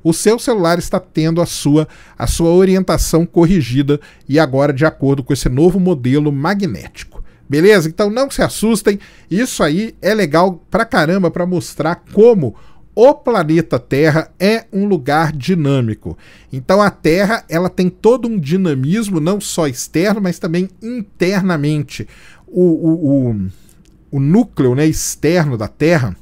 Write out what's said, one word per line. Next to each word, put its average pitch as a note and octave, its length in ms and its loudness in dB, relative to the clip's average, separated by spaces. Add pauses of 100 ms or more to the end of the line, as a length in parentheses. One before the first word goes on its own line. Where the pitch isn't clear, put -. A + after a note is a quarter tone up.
o D#3+ 120 0
seu G#3+ 260 0
celular F3 400 0
está F#3 220 -4
tendo E3 400 -2
a D#3 40 2
sua, D3 400 0 (320)
a - 80 -6
sua E3 260 0
orientação F3+ 720 2
corrigida D3 760 0 (260)
e C#3 140 0
agora C#3+ 320 0
de C#3 140 0
acordo C#3 360 0
com C3+ 120 -4
esse C3+ 160 -2
novo E3+ 320 2
modelo D3 500 0
magnético. D3 960 -6 (220)
Beleza? E3 400 4
Então G3+ 220 -2
não C4 220 -2
se - 100 -4
assustem, G#3 580 0 (300)
isso A3+ 320 -2
aí F3+ 400 -2
é G3+ 140 0
legal F3 560 0
pra A3 120 0
caramba F#3 460 0
pra F3+ 160 -4
mostrar E3+ 680 -4
como G3+ 440 4 (400)
o B3+ 180 6
planeta E3 640 0
Terra D3 600 0
é A3 340 0
um G3 140 -2
lugar D3+ 440 0
dinâmico. C#3 840 -2 (340)
Então F#3 300 0
a G3 80 2
Terra, F#3+ 580 0
ela F3 220 -2
tem F3+ 180 -2
todo A#3 400 0
um A3 120 -4
dinamismo, E3 800 -2
não F#3 200 -2
só E3 280 -4
externo, F#3+ 520 -2
mas F3+ 200 -4
também F3+ 280 -4 (140)
internamente. F3 1300 -4 (400)
O, F3+ 160 0
o, D#3 680 2
o, G2+ 180 -4 (680)
o C#3 60 -2
núcleo, C#3+ 540 2
né, D3 140 0
externo D3+ 680 -2
da G#2+ 120 -6
Terra D3 540 -2